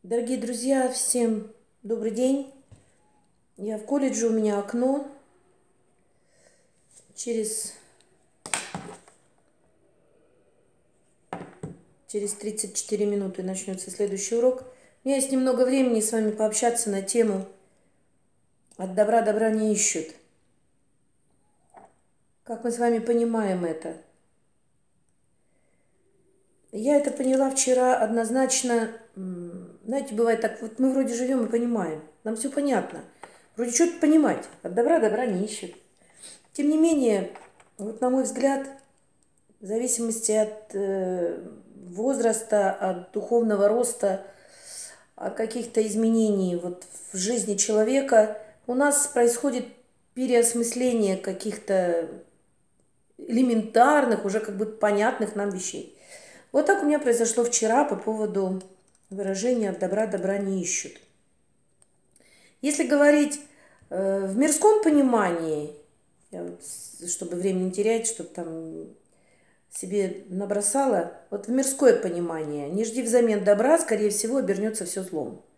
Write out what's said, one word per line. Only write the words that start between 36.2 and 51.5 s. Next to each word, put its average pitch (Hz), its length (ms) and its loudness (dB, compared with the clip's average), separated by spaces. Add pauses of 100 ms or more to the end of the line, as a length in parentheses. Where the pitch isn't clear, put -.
Тем 294 160 0
не 311 80 2
менее, 262 540 2 (480)
вот 214 240 -8
на 254 80 2
мой 262 140 2
взгляд, 269 440 0 (920)
в 202 60 -14
зависимости 226 680 -2
от, 214 420 0
э, 185 680 -2 (440)
возраста, 214 840 0
от 185 420 -6
духовного 214 540 2
роста, 208 600 0 (880)
от - 180 -8
каких-то 220 500 -2
изменений 214 720 2
вот 175 280 -8 (280)
в 196 40 -10
жизни 202 400 -2
человека, 220 800 4 (300)
у 247 80 -4
нас 285 320 2
происходит 240 580 2 (480)
переосмысление 233 1040 2
каких-то 185 920 -2 (1080)